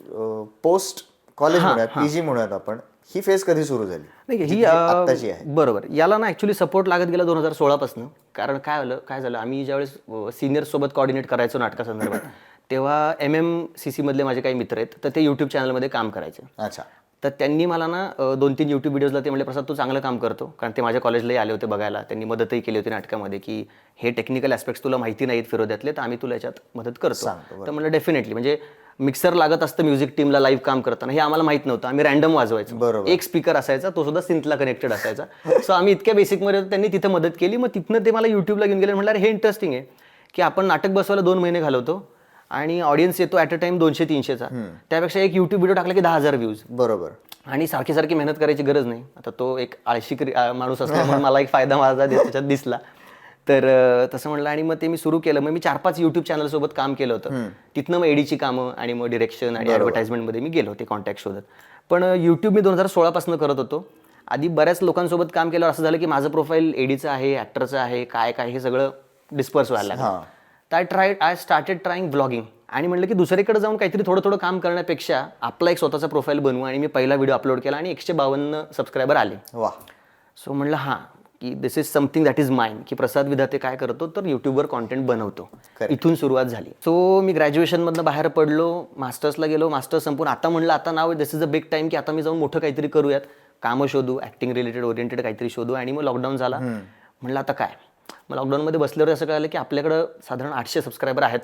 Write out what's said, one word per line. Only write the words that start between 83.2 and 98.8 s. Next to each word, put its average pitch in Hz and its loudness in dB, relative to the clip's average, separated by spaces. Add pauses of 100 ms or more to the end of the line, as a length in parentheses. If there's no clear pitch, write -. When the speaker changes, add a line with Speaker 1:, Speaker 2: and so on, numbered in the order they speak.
Speaker 2:
विधाते 135 0
काय 131 -6
करतो, 131 -6
तर 190 -8
YouTube-वर 139 0
कंटेंट 127 -6
बनवतो. 110 -4
Speaker 1:
Correct. - -6
Speaker 2:
इथून 160 2
सुरुवात 131 0
झाली. 107 -8 (180)
So 185 4
मी 190 2
ग्रॅज्युएशनमधनं 160 2
बाहेर 156 0
पडलो, 160 2 (120)
मास्टर्सला 143 -4
गेलो, 156 2
मास्टर्स 147 -2
संपून 151 -2
आता 135 0
म्हणलं, 165 2
"आता 165 -2
now 165 0
this 151 -2
is 160 0
a 143 -4
big 151 -2
time," 156 0
की 156 -2
आता 143 -4
मी 160 -2
जाऊन 160 -2
मोठं 151 -2
काहीतरी 147 -2
करूयात, 143 2 (400)
कामं 127 0
शोधू, 131 -2
ॲक्टिंग 123 -8
रिलेटेड 123 -4
ओरिएंटेड 120 -4
काहीतरी 113 -6
शोधू. 120 -6
आणि 127 -6
मग 147 -6
लॉकडाऊन 131 -2
झाला. 127 -2
Speaker 1:
हम्म. 123 -6 (440)
Speaker 2:
म्हणलं, 131 -6
"आता 139 -4
काय?" - -4 (600)
मग 139 -8
लॉकडाऊनमध्ये 147 0
बसल्यावर 156 2